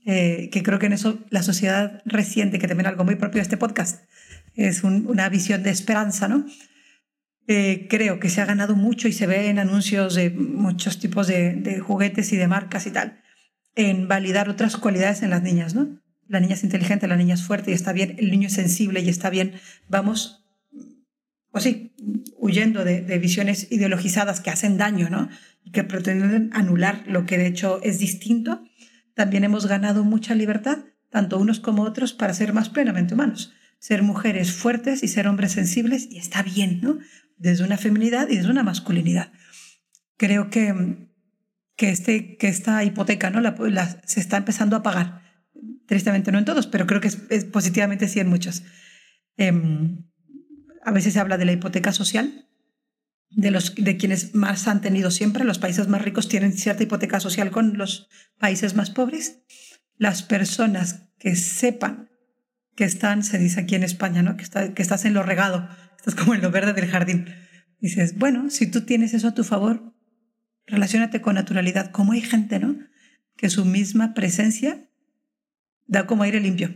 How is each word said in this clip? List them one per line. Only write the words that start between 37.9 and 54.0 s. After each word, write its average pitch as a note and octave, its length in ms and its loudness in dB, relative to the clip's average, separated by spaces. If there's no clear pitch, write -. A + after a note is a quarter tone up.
y A3+ 80 2
desde F3+ 140 2
una C4 120 4
masculinidad. F3 680 0
Creo G3+ 320 2
que, F#3+ 580 0
que, G3+ 140 2
este, G#3+ 480 -2
que G3+ 120 0
esta G#3+ 340 0
hipoteca, G3+ 480 0
¿no? A3 100 0
La, A3+ 160 0
la, F#3+ 480 -2
se - 140 -2
está F#3 180 -2
empezando G#3 380 0
a G#3+ 80 -4
pagar. F3+ 380 -2
Tristemente G3 440 2
no G3 60 4
en G#3 80 4
todos, D4+ 220 0
pero F#3 180 0
creo G#3 160 2
que A3 60 0
es, - 120 -2
es G#3+ 160 0
positivamente G3+ 600 0
sí G#3 120 -2
en F3+ 100 2
muchos. F3 340 -2
Em, E3 640 0
a A3 80 -2
veces F#3+ 220 2
se G#3 60 4
habla F#3+ 180 2
de F3+ 80 2
la F3+ 80 6
hipoteca F3+ 400 -2
social, A3+ 540 -2
de G3+ 220 2
los, F3+ 240 -2
de G3 220 0
quienes F#3+ 380 -2